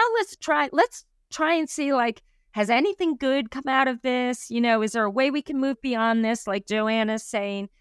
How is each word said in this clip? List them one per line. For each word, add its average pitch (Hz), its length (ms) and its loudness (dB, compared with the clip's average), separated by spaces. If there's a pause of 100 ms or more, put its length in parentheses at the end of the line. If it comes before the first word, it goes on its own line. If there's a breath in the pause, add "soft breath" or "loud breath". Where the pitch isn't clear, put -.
(160)
let's 440 220 -2
try, - 340 0
let's - 340 0 (260)
try 311 220 0
and 320 160 -2
see, 285 240 -4
like, 240 300 -2 (280)
has 214 200 0
anything 330 440 2
good 262 360 0
come 269 160 -8
out 262 200 2
of 247 140 -2
this? 247 480 -2
You 233 100 -2
know, 233 220 4
is 214 120 -2
there 226 100 2
a 208 80 0
way 262 180 2
we 285 140 -2
can 285 160 -4
move 269 220 0
beyond 226 440 0
this?" 226 220 -2
Like 202 180 -2
Joanna's 220 580 0
saying. 202 460 -6 (120)